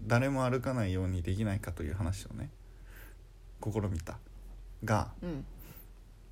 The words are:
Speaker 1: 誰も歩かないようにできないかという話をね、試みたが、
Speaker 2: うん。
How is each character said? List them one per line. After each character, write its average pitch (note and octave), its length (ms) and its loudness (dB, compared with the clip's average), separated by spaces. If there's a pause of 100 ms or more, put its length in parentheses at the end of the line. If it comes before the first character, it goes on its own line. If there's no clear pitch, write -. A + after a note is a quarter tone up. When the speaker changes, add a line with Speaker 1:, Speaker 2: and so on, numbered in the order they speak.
Speaker 1:
誰 A#2+ 260 6
も C3 180 4
歩 B2+ 140 4
か C3 140 2
な A2+ 100 4
い F#2 80 4
よ F#2 120 4
う - 20 2
に F#2 160 2
で F#2+ 120 2
き G#2+ 80 2
な G2 120 4
い F#2+ 40 2
か - 120 -2
と D#2 100 -4
い D2 80 -2
う E2 60 -2
話 G2 320 0
を - 80 -8
ね、 - 160 -4 (1120)
試 G#2 200 2
み F#2 180 2
た - 200 -6 (640)
が、 G#2+ 280 4 (100)
Speaker 2:
う F3+ 60 -2
ん。 D3 180 -2 (880)